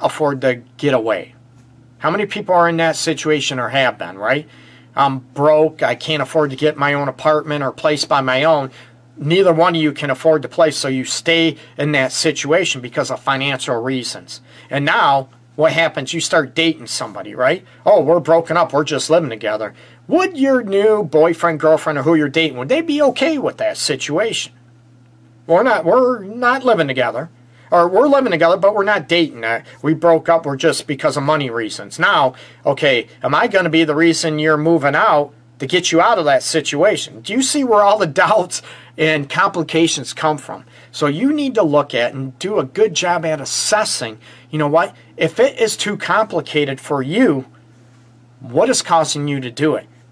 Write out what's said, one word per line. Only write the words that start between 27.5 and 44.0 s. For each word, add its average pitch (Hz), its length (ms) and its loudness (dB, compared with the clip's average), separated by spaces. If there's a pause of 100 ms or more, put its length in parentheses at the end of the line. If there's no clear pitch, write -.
Or 175 180 4
we're 202 180 4
living 277 260 2
together, 165 260 4
but 196 160 2
we're 196 100 0
not 196 240 0
dating. 139 360 0
Uh, 113 180 -2 (180)
we 156 140 0
broke 160 340 2
up, 170 160 4
we're 139 120 -4
just 147 300 0
because 143 300 -2
of 143 60 -2
money 147 260 0
reasons." 110 500 -8
Now, 160 360 2 (320)
okay, 139 420 0 (140)
am 131 120 -2
I 196 120 2
gonna 185 240 0
be 160 120 4
the 151 120 0
reason 160 440 0
you're 156 200 2
moving 151 360 2
out 165 380 2 (260)
to 143 80 -6
get 175 240 -2
you 165 80 2
out 208 200 4
of 160 80 -2
that 135 160 4
situation? 151 800 -2
Do 190 100 -10
you 254 80 0
see 277 240 0
where 214 180 4
all 202 140 4
the 196 100 0
<laughs> 160 180 0
doubts 180 360 0 (380)
and 156 280 0
complications 165 840 -2
come 151 240 -2
from? - 300 -16 (240)
So - 160 -4
you 185 260 0
need 277 220 -4
to 214 80 2
look 147 320 0
at 120 180 -2
and 131 260 -10
do 196 200 -4
a 147 60 -2
good 185 280 0
job 175 320 -2
at 156 160 -2
assessing, 131 800 -4 (320)